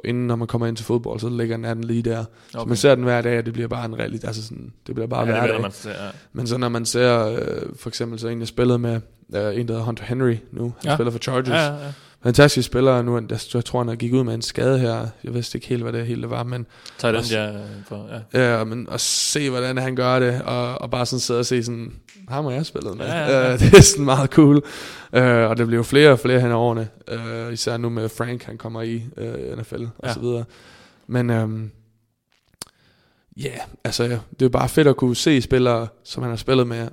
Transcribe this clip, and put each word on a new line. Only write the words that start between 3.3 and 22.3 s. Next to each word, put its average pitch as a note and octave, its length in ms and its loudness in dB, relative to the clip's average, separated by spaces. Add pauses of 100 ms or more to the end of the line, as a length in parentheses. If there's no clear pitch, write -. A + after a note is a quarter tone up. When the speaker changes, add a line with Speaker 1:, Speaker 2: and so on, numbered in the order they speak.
Speaker 1:
og A2+ 80 -2
det A#2 60 -6
bliver A#2 160 -6
bare A#2+ 160 -6
en A2+ 140 -8
realitet, A2+ 280 -6
altså A2 160 -8
sådan, A#2 300 -16 (140)
det A#2+ 80 -10
bliver A2+ 140 -4
bare B2 120 -2
Speaker 2:
Ja, A#2 60 0
det A2+ 80 0
Speaker 1:
hverdag. A#2 200 0
Speaker 2:
bliver A2 80 -2
man G2 100 -6
til, - 180 -14
ja. G2+ 200 -12 (220)
Speaker 1:
Men B2 140 -6
så A#2+ 120 -2
når B2 100 -2
man A#2 180 -4
ser, A#2 400 4
øh, - 360 -4 (140)
for - 120 -12
eksempel A#2 300 -8
så A2+ 100 -6
en, A#2 120 -6
jeg A2+ 80 -8
spillede B2 300 2
med, A#2 220 -2 (340)
øh, G2+ 60 -2 (200)
en, A#2 80 -4
der A2+ 60 -4
hedder A2+ 100 -4
Hunter A2+ 200 -6
Henry B2 320 0 (160)
nu, - 100 -6
han A#2+ 280 -4
Speaker 2:
Ja. D3+ 60 2
Speaker 1:
spiller A#2 140 0
for A#2 80 -4
Chargers. C3 300 -4
Speaker 2:
Ja, D#3 180 2
ja, C#3+ 180 -6
ja. C#3+ 80 -10 (300)
Speaker 1:
Fantastisk B2+ 440 6
spiller B2+ 360 4
nu, A#2+ 120 -2 (160)
jeg, - 240 -6
jeg A#2 100 0
tror, - 160 -4
han A#2+ 80 -2
har A2+ 60 -4
gik A#2+ 180 -4
ud C3 120 4
med A2+ 100 -4
en A2+ 80 -6
skade B2+ 360 0
her. A#2 280 -2 (180)
Jeg A#2+ 100 -8
vidste A#2+ 240 -6
ikke - 80 -12
helt, A#2+ 160 -2
hvad A#2 100 -6
det A#2 140 -4
hele A#2 240 -6
var, A#2+ 120 -4
men B2 240 -8 (320)
Speaker 2:
Tight A#2+ 100 0
end, A2 80 4
Speaker 1:
også A2+ 220 0
Speaker 2:
ja, G#2+ 120 -4 (360)
for, G#2+ 200 -12 (260)
ja. A#2+ 260 4
Speaker 1:
Ja, A2 60 -2
men A2+ 260 -8
at A2+ 100 -4
se, - 500 -2
hvordan B2+ 280 -2
han C3 180 -2
gør B2 220 2
det, B2 240 2
og, B2 380 -4
og A#2+ 100 -10
bare B2 160 -2
sådan B2+ 140 -2
sidde A#2+ 200 0
og B2 60 -2
se B2 180 0
sådan, A#2 280 -8 (360)
ham C#3 160 -4